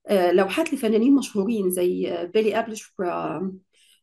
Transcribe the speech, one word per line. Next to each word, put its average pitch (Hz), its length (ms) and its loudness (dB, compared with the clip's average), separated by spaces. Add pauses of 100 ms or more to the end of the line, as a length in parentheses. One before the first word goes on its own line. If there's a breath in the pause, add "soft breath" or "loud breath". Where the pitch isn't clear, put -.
آه، 180 240 2
لوحات 196 420 2
لفنانين 226 420 4
مشهورين 214 540 0
زي، 180 420 0
آه، 175 140 -4
بيلي 214 340 0
أبلش 220 400 -8
و-، 170 500 -4 (540 soft breath)